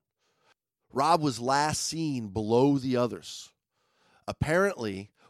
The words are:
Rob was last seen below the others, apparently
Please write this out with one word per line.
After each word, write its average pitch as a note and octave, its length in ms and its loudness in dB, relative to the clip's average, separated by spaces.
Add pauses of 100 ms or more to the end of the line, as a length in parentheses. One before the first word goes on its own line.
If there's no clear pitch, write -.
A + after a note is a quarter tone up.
(960)
Rob D#3 280 2
was B2 160 0
last C#3 420 0
seen D3 460 -4
below A2+ 500 4
the C3 200 -2
others, G#2+ 540 -6 (760)
apparently B2+ 800 -2 (200)